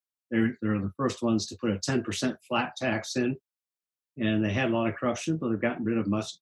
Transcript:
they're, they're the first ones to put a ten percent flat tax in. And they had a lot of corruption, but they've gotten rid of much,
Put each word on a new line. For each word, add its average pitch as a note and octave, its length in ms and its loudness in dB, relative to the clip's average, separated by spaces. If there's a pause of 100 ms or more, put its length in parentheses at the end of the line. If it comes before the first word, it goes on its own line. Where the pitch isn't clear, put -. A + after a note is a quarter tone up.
(300)
they're, A2+ 320 2
they're G#2+ 180 2
the G2 180 -2
first C3 260 -2
ones A2+ 240 2
to G2+ 120 -12
put A2+ 120 0
a G2 80 0
ten B2+ 240 0
percent A2+ 340 -2 (100)
flat B2 280 -2
tax A2 400 -2
in. B2+ 200 0 (840)
And A2 260 2
they G#2 80 2
had A#2+ 180 2
a A2+ 60 2
lot A2+ 140 2
of A2 60 -4
corruption, B2+ 420 -2
but C3 120 -2
they've A2 120 0
gotten - 240 0
rid A#2 120 2
of G2+ 100 0
much, G#2+ 340 0